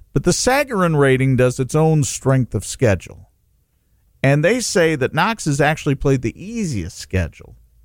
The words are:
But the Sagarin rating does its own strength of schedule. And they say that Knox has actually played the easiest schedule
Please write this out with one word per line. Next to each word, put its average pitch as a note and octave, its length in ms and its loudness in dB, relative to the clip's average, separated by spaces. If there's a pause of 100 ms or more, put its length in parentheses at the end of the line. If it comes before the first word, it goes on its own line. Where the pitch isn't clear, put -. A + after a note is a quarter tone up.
(140)
But D3 100 -2
the F3 80 2
Sagarin A3+ 640 0
rating C3 380 2
does B2 240 2
its C3 160 -4
own D#3 300 2
strength C3 500 -2
of G#2 80 -4
schedule. - 640 -2 (920)
And C#3+ 220 2
they A#3 160 2
say E3 340 2
that B2+ 180 -2
Knox G3 320 -2
has C#3 140 0
actually D3 360 0
played C#3 260 0
the - 200 -8
easiest E3+ 560 -6
schedule - 600 -6 (280)